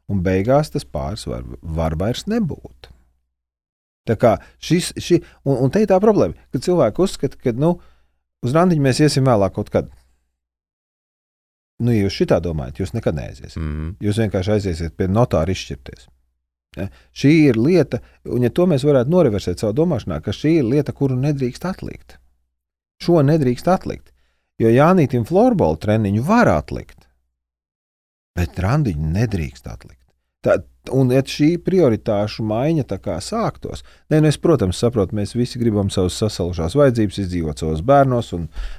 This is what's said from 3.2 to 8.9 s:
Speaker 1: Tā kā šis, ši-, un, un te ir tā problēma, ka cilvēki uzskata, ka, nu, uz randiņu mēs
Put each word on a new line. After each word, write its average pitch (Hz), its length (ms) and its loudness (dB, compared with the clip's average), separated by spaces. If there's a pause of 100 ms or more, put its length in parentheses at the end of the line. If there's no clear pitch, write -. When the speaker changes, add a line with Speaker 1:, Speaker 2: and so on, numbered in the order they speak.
Speaker 1:
Tā 113 80 0
kā 110 220 4 (220)
šis, - 360 -2
ši-, - 240 0 (220)
un, 135 160 0
un 131 120 0
te 196 120 0
ir 220 60 2
tā 185 120 4
problēma, 190 340 2 (180)
ka 131 80 -4
cilvēki 165 440 2
uzskata, - 340 -4
ka, 123 140 -2
nu, 147 220 0 (680)
uz 123 120 -2
randiņu 165 260 4
mēs 135 220 2